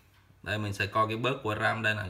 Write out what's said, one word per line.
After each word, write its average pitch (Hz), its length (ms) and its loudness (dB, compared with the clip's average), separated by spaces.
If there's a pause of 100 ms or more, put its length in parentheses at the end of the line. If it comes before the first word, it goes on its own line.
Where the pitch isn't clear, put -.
(420)
Đây 104 160 -2
mình 104 140 -2
sẽ 101 140 -2
coi 110 220 2
cái 110 80 -2
bớt 131 260 0
của 107 180 0
ram 110 220 2
đây 107 120 2
nè 104 160 -4